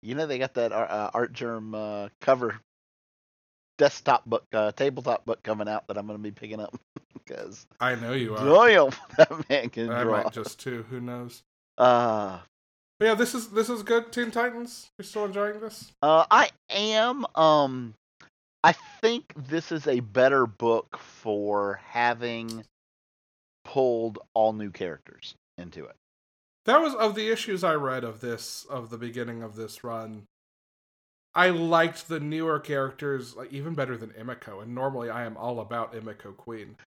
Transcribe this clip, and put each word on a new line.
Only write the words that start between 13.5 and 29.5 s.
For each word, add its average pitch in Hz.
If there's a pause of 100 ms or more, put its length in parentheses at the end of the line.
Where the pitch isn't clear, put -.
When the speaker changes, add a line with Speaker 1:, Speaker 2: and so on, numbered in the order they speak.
Speaker 2:
this 214
is 226
good. 233
Teen 240
Titans, 240
you 196
still 208
enjoying 208
this? - (120)
Speaker 1:
Uh, 160
I 233 (200)
am. 220 (120)
Um, 139 (680)
I 165
think -
this 151
is 156
a 127
better 127
book 113
for 104
having 117 (1000)
pulled 117 (160)
all 110
new 107
characters - (240)
into 87
it. - (680)
Speaker 2:
That 262
was, 302
of 214
the 220
issues 208
I 165
read 131
of 110
this, -
of 123
the 117
beginning 117
of 107